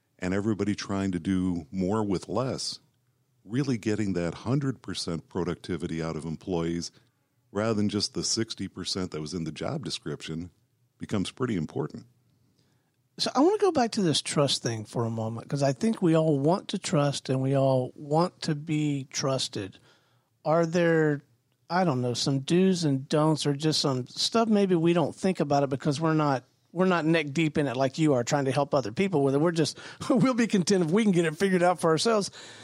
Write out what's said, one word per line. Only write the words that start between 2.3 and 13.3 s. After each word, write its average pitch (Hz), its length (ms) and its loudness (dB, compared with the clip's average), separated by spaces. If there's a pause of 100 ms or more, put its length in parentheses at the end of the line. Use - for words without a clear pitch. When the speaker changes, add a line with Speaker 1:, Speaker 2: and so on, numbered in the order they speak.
Speaker 1:
really 127 320 -2
getting 104 360 -2
that 87 220 -2
hundred 135 460 -2
percent - 480 -8
productivity 85 720 -6
out 80 140 -6
of 76 100 -10
employees 85 640 -4 (600)
rather 110 240 -2
than 104 140 0
just - 240 -4
the 85 100 -4
sixty 101 440 -6
percent 92 440 -6
that 78 100 -6
was 78 120 -10
in 87 120 -4
the 78 60 -8
job 85 340 -8
description 80 640 -8 (480)
becomes 92 340 -4
pretty 123 240 -2
important. - 500 -6 (1120)
Speaker 2:
So - 160 -2